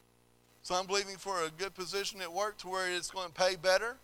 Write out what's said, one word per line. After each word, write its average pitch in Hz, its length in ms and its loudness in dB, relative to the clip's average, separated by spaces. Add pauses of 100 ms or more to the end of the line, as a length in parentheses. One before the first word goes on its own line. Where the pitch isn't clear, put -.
(600)
So - 140 -2
I'm 190 100 4
believing 196 320 0
for 185 260 -2
a 156 60 -2
good 180 240 -6
position 190 480 -6
at 170 100 -6
work 202 280 -2
to 185 80 -12
where 185 240 -2
it's 175 180 -2
gonna 185 200 -6
pay 185 260 2
better, 190 480 4